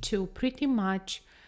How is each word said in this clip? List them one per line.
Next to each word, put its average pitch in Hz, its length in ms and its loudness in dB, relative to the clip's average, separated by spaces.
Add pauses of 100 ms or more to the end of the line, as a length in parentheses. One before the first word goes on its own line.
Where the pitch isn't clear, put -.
to 196 240 0
pretty 262 400 -2
much 190 580 0 (240)